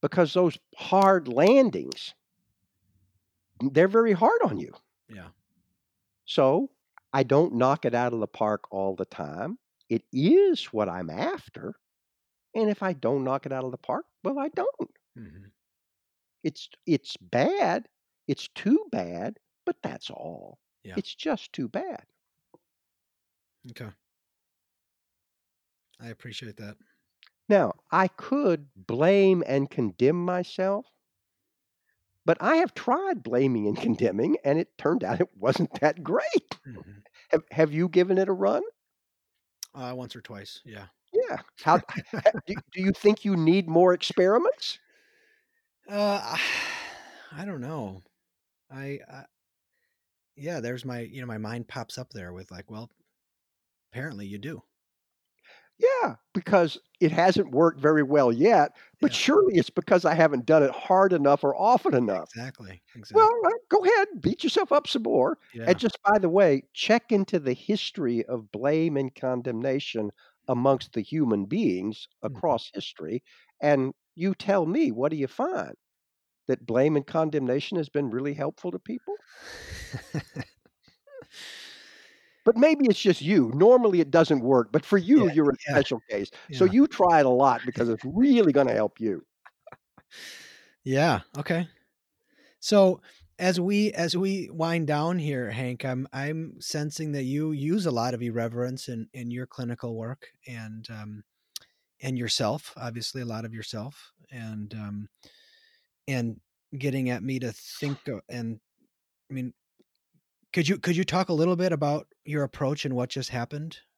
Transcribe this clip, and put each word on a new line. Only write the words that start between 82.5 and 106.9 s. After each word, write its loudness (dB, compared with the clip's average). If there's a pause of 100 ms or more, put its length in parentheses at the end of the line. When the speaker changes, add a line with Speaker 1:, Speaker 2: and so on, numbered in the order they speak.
Speaker 1:
maybe 6
it's 4
just 4
you. 4
Normally, 6
it 2
doesn't 6
work, 4
but 0
for 4 (160)
Speaker 2:
Yeah, 8
Speaker 1:
you, 4
you're 2
a 0 (120)
Speaker 2:
yeah, 4
Speaker 1:
special 0 (100)
case, -4 (200)
so 2
Speaker 2:
yeah. 4
<laughs> -
Speaker 1:
you 6
try 6
it 6
a 4
lot 4
because -2
it's -4
really 4
gonna 4
help 0
you. -4 (1600)
Speaker 2:
Yeah, 2 (180)
okay. -4 (920)
So, 4 (380)
as 0
we, 0
as -2
we -2
wind -2
down 0
here, -4
Hank, -8
I'm, -4
I'm -10
sensing -8
that -4
you -4
use -2
a -2
lot -2
of -8
irreverence -6
in, -10
in -12
your -10
clinical -10
work -12 (180)
and, -14
um, -16 (800)
and -6
yourself, -4
obviously -10
a -10
lot -10
of -12
yourself, -12 (180)
and, -12
um, -10 (1000)
and -4 (380)
getting -2